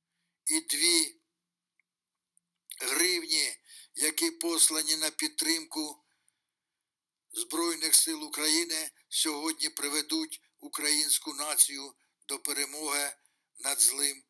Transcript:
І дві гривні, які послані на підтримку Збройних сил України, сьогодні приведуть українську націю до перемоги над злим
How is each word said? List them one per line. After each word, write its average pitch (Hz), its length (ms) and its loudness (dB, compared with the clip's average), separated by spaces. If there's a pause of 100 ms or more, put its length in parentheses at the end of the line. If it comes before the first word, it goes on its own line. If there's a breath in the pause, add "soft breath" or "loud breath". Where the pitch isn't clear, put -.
(460)
І 320 160 0
дві 320 600 2 (1600)
гривні, - 800 0 (380 loud breath)
які 156 360 0
послані 160 640 2
на 156 140 -2
підтримку 156 920 -4 (1300)
Збройних 165 640 0
сил 156 280 4
України, 156 680 -2 (180 soft breath)
сьогодні 156 600 -2
приведуть 151 720 -4 (180)
українську 151 760 0
націю 139 600 2 (340)
до - 120 -6
перемоги 143 760 -4 (440)
над 139 200 -2
злим 139 500 2